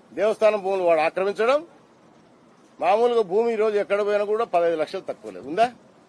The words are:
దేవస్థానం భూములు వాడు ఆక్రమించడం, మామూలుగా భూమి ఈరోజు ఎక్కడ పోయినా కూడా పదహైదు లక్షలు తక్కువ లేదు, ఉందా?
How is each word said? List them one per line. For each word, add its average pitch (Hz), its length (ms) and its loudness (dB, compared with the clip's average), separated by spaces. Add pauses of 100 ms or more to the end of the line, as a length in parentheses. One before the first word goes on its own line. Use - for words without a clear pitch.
(140)
దేవస్థానం 214 480 0
భూములు 190 220 -2
వాడు 170 160 4
ఆక్రమించడం, 202 680 0 (1120)
మామూలుగా 226 420 2
భూమి 220 320 0
ఈరోజు 214 240 0
ఎక్కడ 202 280 0
పోయినా 208 200 0
కూడా 214 200 -2
పదహైదు 170 300 0
లక్షలు 156 260 -6
తక్కువ 110 300 -12
లేదు, 92 160 -14
ఉందా? 214 240 0 (380)